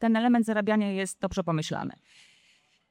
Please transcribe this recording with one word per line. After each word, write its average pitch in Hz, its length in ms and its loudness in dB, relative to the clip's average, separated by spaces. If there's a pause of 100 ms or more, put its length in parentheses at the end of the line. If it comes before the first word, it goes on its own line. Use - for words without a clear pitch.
ten 226 160 2
element 233 300 4
zarabiania 214 460 0
jest 190 280 -6
dobrze 185 240 -4
pomyślany. 165 480 -4 (1000)